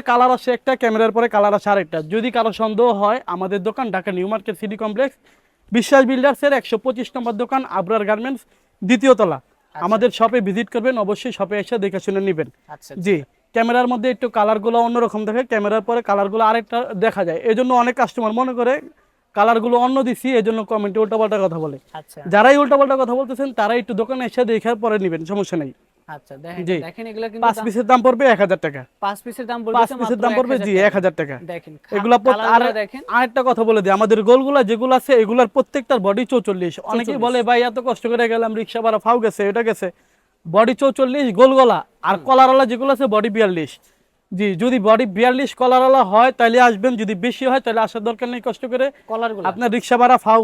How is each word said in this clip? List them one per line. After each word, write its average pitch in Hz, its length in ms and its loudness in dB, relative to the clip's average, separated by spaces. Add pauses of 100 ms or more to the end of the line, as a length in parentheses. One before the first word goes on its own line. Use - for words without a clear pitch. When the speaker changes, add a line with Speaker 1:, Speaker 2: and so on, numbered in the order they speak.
Speaker 1:
কালার 247 300 2
আসে 247 200 -2
একটা, 247 240 -2
ক্যামেরার 226 360 0
পরে 233 160 0
কালার 208 260 2
আসে 208 160 -2
আরেকটা। 190 320 0
যদি 214 300 -4
কারো 226 220 0
সন্দেহ 220 380 0
হয়, 208 340 0
আমাদের 185 380 -6
দোকান 220 280 -6
ঢাকা 190 200 -4
নিউ 180 160 -4
মার্কেট 208 320 -6
সিটি 214 180 -8
কমপ্লেক্স, 247 380 -4 (560)
বিশ্বাস 262 340 4
বিল্ডার্সের 269 480 0
একশো 233 240 -2
পঁচিশ 240 360 -6
নম্বর 240 200 -6
দোকান, 240 360 -4
আবরার 196 360 -2
গার্মেন্টস, 226 360 -4 (400)
দ্বিতীয় 247 340 4
তলা। 170 240 0 (360)
Speaker 2:
আচ্ছা। 160 100 -6
Speaker 1:
আমাদের 214 240 2
শপে 226 320 0
ভিজিট 196 280 -4
করবেন, 247 280 -2
অবশ্যই 208 340 -4
শপে 196 280 -6
এসে 233 180 -6
দেখে 190 220 -4
শুনে 196 220 -4
নিবেন। 165 260 -2
Speaker 2:
আচ্ছা, - 260 -20
আচ্ছা। - 220 -20
Speaker 1:
জি, 185 200 -2 (400)
ক্যামেরার 240 320 2
মধ্যে 247 220 -2
একটু 247 200 -4
কালারগুলো 214 500 0
অন্যরকম 233 460 -2
দেখে, 220 180 -2
ক্যামেরার 214 380 -2
পরে 233 200 -2
কালারগুলো 202 420 -2
আরেকটা 226 340 0 (160)
দেখা 196 320 -2
যায়। 170 180 -4
এজন্য 247 300 0
অনেক 240 220 2
কাস্টমার 226 380 -2
মনে 254 200 -2
করে 240 200 0 (600)
কালারগুলো 226 420 2
অন্য 254 260 2
দিছি, 240 240 -4 (100)
এজন্য 226 260 0
কমেন্টে 208 360 -4
উল্টাপাল্টা 214 400 0
কথা 170 200 -2
বলে। 151 180 -6 (160)
Speaker 2:
আচ্ছা। 156 340 -20
Speaker 1:
যারাই 226 300 6
উল্টাপাল্টা 277 400 2
কথা 247 180 -2
বলতেছেন, 262 380 -4
তারা 214 200 0
একটু 240 200 -4
দোকানে 247 320 -4
এসে 240 200 -2
দেখে 226 300 -2
পরে 214 240 -2
নিবেন, 165 260 -4
সমস্যা 190 320 -4
নেই। 139 160 -6 (360)
Speaker 2:
আচ্ছা, 143 280 -20
দেখেন, 170 280 -12
Speaker 1:
জি। 180 120 -2
Speaker 2:
দেখেন 180 300 -12
এগুলা 226 220 -8
কিন্তু 226 160 -6
Speaker 1:
পাঁচ 226 100 2
Speaker 2:
দাম 220 100 -8
Speaker 1:
পিসের 226 220 -4
দাম 254 140 4
পড়বে 247 240 2
এক 226 140 4
হাজার 190 180 2
টাকা। 143 240 -8 (180)
Speaker 2:
পাঁচ 202 240 -6
পিসের 240 220 -14
দাম 240 160 -8
পড়বে 220 120 -6
Speaker 1:
পাঁচ 233 80 4
Speaker 2:
হচ্ছে 233 140 -2
Speaker 1:
পিসের 240 220 -4
Speaker 2:
মাত্র 202 60 -4
Speaker 1:
দাম 240 140 0
পড়বে, 247 200 0
জি, 208 140 -4
Speaker 2:
এক 190 60 2
হাজার 196 100 4
Speaker 1:
এক 202 60 0
হাজার 185 200 0
টাকা। 143 220 -6 (100)
Speaker 2:
দেখেন, 165 280 -14 (180)
Speaker 1:
এগুলা 214 260 2
পত-, 208 80 -8
Speaker 2:
কালারগুলা 240 400 2
Speaker 1:
আর 226 80 -2
Speaker 2:
দেখেন। 214 340 -6
Speaker 1:
আরেকটা 240 380 0
কথা 233 180 0
বলে 220 180 2
দিই, 190 100 0
আমাদের 214 320 2
গোলগুলা 262 400 4
যেগুলো 233 320 0
আছে, 254 180 -2
এগুলার 233 340 4
প্রত্যেকটার 262 520 -2
বডি 202 260 0
চৌচল্লিশ। 185 540 -2
অনেকেই 226 260 -4
Speaker 2:
চৌচল্লিশ। 226 180 -4
Speaker 1:
বলে, 247 200 0
"ভাই, 240 180 2
এত 240 180 -2
কষ্ট 247 280 -4
করে 233 220 0
গেলাম, 226 260 -2
রিক্সা 226 260 -6
ভাড়া 220 180 0
ফাউ 233 200 2
গেছে, 214 280 -2
এটা 202 160 -2
গেছে।" 214 240 -4 (580)
বডি 214 280 2
চৌচল্লিশ, 269 600 0
গোলগলা। 247 460 6 (220)
আর 185 140 0
Speaker 2:
হুম। 160 100 -8
Speaker 1:
কলারওয়ালা 262 400 6
যেগুলো 240 280 -2
আছে, 262 140 0
বডি 214 220 0
বিয়াল্লিশ। 190 420 -2 (600)
জি, 202 240 -2
যদি 240 240 0
বডি 220 260 4
বিয়াল্লিশ 247 500 0
কলারওয়ালা 254 480 4
হয়, 220 280 4
তাহলে 233 300 2
আসবেন, 240 340 2
যদি 214 200 -4
বেশি 233 300 -4
হয়, 262 140 2
তাহলে 226 220 -2
আসার 220 220 -4
দরকার 233 260 -6
নেই 247 120 -10
কষ্ট - 240 -8
করে। 254 200 0 (220)
Speaker 2:
কলারগুলা। 220 400 -6
Speaker 1:
আপনার 208 240 -2
রিক্সা 240 260 0
ভাড়া 247 200 6
ফাউ 220 260 4